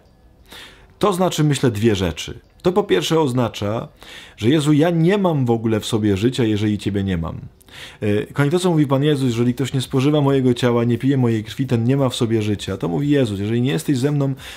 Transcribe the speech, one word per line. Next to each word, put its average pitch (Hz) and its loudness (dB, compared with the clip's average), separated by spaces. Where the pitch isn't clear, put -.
To 196 2
znaczy, 170 0
myślę, 139 2
dwie 104 2
rzeczy. 90 -4
To 185 0
po 196 0
pierwsze 165 0
oznacza, 120 -2
że: 107 0
„Jezu, 151 4
ja 156 4
nie 170 2
mam 165 0
w 120 0
ogóle 110 0
w - -6
sobie 107 0
życia, 127 0
jeżeli 107 0
Ciebie 101 -2
nie 95 -2
mam”. 80 -6
E, 104 0
kochani, 139 -2
to, 180 2
co 180 2
mówi 151 2
Pan 139 2
Jezus: 147 2
„Jeżeli 120 0
ktoś 127 -4
nie 135 0
spożywa 143 0
mojego 139 2
ciała, 120 2
nie 117 2
pije 135 0
mojej 117 0
krwi, - -6
ten 113 0
nie 131 2
ma 135 2
w - -6
sobie 113 0
życia”, 98 -4
to 147 -6
mówi 147 -2
Jezus. 120 2
Jeżeli 113 -2
nie 131 0
jesteś 156 -2
ze 139 0
mną 139 0